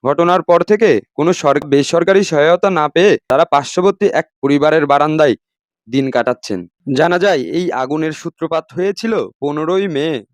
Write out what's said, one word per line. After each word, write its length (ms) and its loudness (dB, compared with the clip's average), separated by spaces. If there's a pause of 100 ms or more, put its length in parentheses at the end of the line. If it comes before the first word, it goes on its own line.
ঘটনার 360 2
পর 200 2
থেকে 400 2 (140)
কোনো 180 0
সর-, 340 0
বেসরকারি 560 2
সহায়তা 460 2
না 200 0
পেয়ে 280 2 (100)
তারা 180 2
পার্শ্ববর্তী 600 0
এক 200 0 (160)
পরিবারের 440 2
বারান্দায় 500 2 (560)
দিন 200 -2
কাটাচ্ছেন। 560 -4 (300)
জানা 220 2
যায়, 220 0
এই 300 -4
আগুনের 400 -4
সূত্রপাত 540 -8 (100)
হয়েছিল 540 -4 (100)
পনেরোই 480 -4
মে 360 -4 (100)